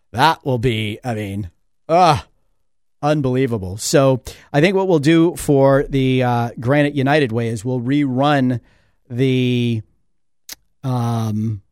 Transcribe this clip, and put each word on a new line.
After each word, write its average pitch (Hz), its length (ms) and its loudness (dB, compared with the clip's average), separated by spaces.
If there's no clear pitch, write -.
That 151 340 0
will 127 140 -2
be, 110 460 -2
I 120 100 -6
mean, 101 380 -8
uh, 165 340 2
unbelievable. 127 760 -2
So 135 440 2
I 143 80 2
think 190 160 2
what 190 100 0
we'll 175 120 4
do 165 380 4
for 139 480 4
the, 131 380 0
uh, 120 280 -2
Granite 143 340 0
United 139 380 0
Way 117 160 -2
is 113 160 -8
we'll 127 160 -4
rerun 131 800 0
the, 123 720 0
um, 113 880 -4